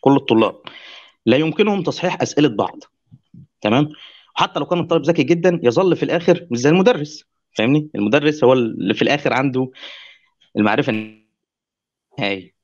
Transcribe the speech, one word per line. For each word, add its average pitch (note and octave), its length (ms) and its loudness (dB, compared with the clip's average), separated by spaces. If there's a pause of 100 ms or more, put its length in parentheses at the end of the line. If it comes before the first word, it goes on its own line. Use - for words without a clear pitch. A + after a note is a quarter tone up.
كل C#3 140 4
الطلاب A2 460 0 (640)
لا C3+ 120 4
يمكنهم F#3 460 0
تصحيح - 380 -4
أسئلة C#3+ 280 0
بعض، G2+ 340 -6 (760)
تمام؟ C3+ 280 2 (440)
حتى E3+ 260 -4
لو - 60 -4
كان F3 140 -2
الطالب E3 260 0
ذكي E3+ 180 0
جدًا E3+ 400 0
يظل D#3+ 320 2
في - 80 -4
الآخر E3+ 480 0
مش A#2+ 60 -4
زي B2+ 120 2
المدرس، F3+ 540 2 (340)
فاهمني؟ D3 380 0
المدرس C#3+ 480 0
هو B2+ 100 6
اللي A2 400 -2
في - 80 -2
الآخر - 320 0
عنده C3 380 -2 (880)
المعرفة A2+ 340 0 (1300)
النهائية. G2 340 -6 (120)